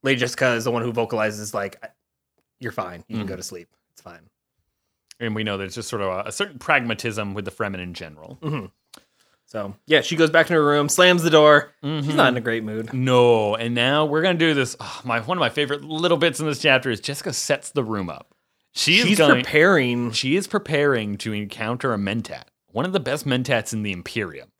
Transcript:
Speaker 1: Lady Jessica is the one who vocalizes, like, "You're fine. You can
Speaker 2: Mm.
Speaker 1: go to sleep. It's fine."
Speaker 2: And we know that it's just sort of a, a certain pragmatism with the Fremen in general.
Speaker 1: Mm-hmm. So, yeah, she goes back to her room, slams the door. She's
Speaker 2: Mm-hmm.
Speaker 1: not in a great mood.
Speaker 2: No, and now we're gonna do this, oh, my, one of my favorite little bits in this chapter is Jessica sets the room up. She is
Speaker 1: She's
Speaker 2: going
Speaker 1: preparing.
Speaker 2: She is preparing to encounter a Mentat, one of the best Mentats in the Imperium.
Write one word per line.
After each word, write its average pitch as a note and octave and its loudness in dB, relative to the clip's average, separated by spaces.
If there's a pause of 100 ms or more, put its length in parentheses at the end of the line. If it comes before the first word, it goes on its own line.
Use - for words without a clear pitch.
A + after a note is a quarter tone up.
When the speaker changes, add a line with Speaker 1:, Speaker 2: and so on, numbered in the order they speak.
Speaker 1:
Lady C3+ 0
Jessica B2 0
is A2+ -2
the B2 -2
one A#2 -2
who A#2+ -4
vocalizes, A2 -4
like, G2+ -8 (760)
"You're B2 -10
fine. F2+ -10
You A2+ -10
can G#2 -6
Speaker 2:
Mm. F#2+ -8
Speaker 1:
go F#2+ -8
to F#2 -14
sleep. F2 -16 (240)
It's - -20
fine." E2+ -20 (920)
Speaker 2:
And A2+ -6
we A2 -2
know G2+ -2
that G2 -6
it's F#2 -12
just A#2 -10
sort G#2+ -6
of F#2+ -2
a, F#2+ -6
a - -10
certain G3 -8
pragmatism A2+ -2
with G2 -8
the G2 -8
Fremen G2 -6
in F2+ -12
general. D#2 -16
Speaker 1:
Mm-hmm. C#3+ -6 (800)
So, G2+ -10 (100)
yeah, D3+ 4
she - -4
goes D#3+ 4
back D#3+ 4
to F3+ -2
her D#3 2
room, D3 2
slams F3+ 4
the E3 2
door. D3+ 8 (120)
She's C#3+ -4 (160)
Speaker 2:
Mm-hmm. D3+ -2
Speaker 1:
not D#3 6
in B2 -2
a A#2 -4
great A2+ -4
mood. A2 -8
Speaker 2:
No, A#2+ 4
and A#2 -4
now C#3 2
we're D3+ 0
gonna F3+ 2
do D#3+ 4
this, C3 0
oh, - -12
my, A#2 -2
one D3 -4
of - -4
my B2 2
favorite C#3+ -4
little D#3+ 0
bits D#3 0
in D#3 -4
this D3 -4
chapter C3 4
is A2 -2
Jessica C#3+ -8
sets - -4
the C#3+ -2
room G2+ -4
up. C2+ -16 (400)
She F3+ 4
is A#3+ 4
Speaker 1:
She's G3 4
Speaker 2:
going C#3+ 6
Speaker 1:
preparing. B2+ 4
Speaker 2:
She C3+ 0
is G3 -2
preparing C#3+ 0
to A2 -6
encounter A2 -4
a G#2+ -2
Mentat, G2+ -6 (280)
one B2 -2
of F#3 -6
the F#3+ 0
best C3+ -4
Mentats B2+ 0
in G#2+ -4
the G2+ -2
Imperium. E2+ -8 (120)